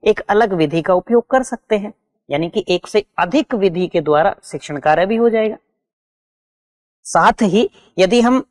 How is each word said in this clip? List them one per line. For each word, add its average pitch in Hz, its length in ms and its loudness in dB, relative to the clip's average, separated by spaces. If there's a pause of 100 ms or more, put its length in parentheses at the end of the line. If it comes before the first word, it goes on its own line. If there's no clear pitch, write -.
एक 214 160 0
अलग 208 340 0
विधि 160 280 -2
का 185 120 0
उपयोग 233 340 0
कर 262 160 0
सकते - 340 -6
हैं, 208 160 -8 (360)
यानी 156 200 -4
कि 208 180 -4
एक 180 200 -2
से 208 180 -2 (140)
अधिक 214 340 -2
विधि 185 340 -2
के 170 140 -2
द्वारा 151 420 0
शिक्षण 147 360 -12
कार्य 156 260 2
भी 214 100 -2
हो 233 140 2
जाएगा। 220 280 -2 (1500)
साथ 190 380 2
ही 208 280 2 (280)
यदि 185 240 4
हम 254 280 2